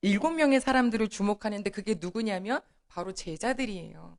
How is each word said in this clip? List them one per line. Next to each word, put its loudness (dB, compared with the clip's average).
일곱 4
명의 6
사람들을 2
주목하는데, -2
그게 -2
누구냐면 -4
바로 -8
제자들이에요. -6